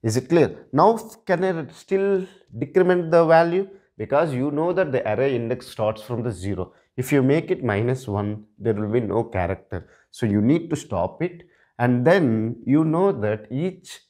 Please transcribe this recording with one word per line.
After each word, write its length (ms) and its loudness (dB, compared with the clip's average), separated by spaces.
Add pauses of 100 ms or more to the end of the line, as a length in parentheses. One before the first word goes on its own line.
Is 140 -2
it 140 -2
clear? 420 2
Now 260 4 (280)
can 180 0
I 300 -2
still 520 -2 (320)
decrement 540 2
the 140 6
value? 420 4 (300)
Because 360 0
you 160 -2
know 220 -2
that 220 -2
the 160 -2
array 260 0
index 320 -6
starts 340 -4
from 220 -6
the 80 -4
zero. 420 -6 (220)
If 160 -4
you 100 4
make 300 2
it 120 -4
minus 440 -2
one, 380 -6 (120)
there 160 -2
will 160 -4
be 120 0
no 240 -2
character. 640 -6 (220)
So 140 -6
you 160 2
need 280 0
to 80 -2
stop 440 -6
it. 220 -8 (340)
And 300 0
then 580 2
you 200 2
know 260 0
that 400 -4
each 480 -8 (100)